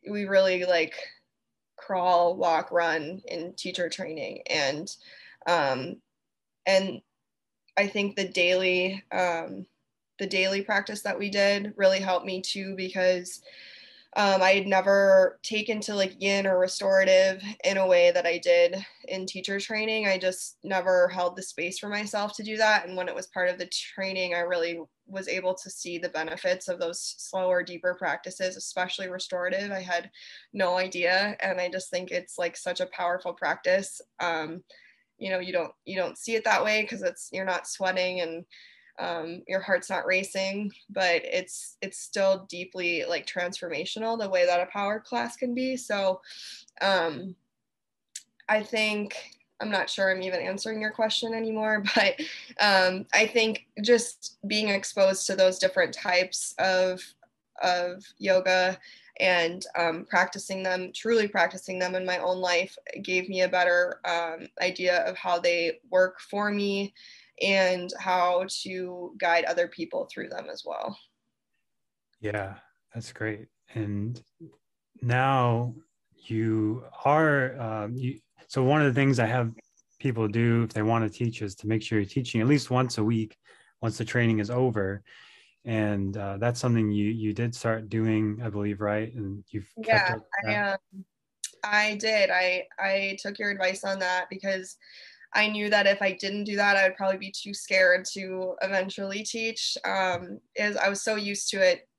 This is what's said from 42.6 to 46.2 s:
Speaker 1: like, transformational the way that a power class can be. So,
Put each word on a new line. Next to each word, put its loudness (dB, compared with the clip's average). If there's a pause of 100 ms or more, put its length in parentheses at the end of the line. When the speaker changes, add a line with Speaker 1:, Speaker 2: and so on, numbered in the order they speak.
Speaker 1:
like, -4
transformational -4
the -4
way 4
that 4
a -2
power -2
class -6
can -4
be. -2
So, -2 (600)